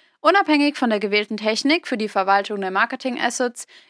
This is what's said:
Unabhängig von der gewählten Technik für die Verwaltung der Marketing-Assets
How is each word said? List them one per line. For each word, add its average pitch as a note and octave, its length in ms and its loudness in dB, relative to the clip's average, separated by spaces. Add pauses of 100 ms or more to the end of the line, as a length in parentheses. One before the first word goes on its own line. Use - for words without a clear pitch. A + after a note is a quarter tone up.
(200)
Unabhängig D4 580 2
von A#3+ 120 0
der G#3+ 100 0
gewählten G#3 380 -2
Technik B3 500 0
für B3 100 -2
die G#3 120 -4
Verwaltung G3 520 0
der F#3 100 -4
Marketing-Assets A#3+ 960 -2 (220)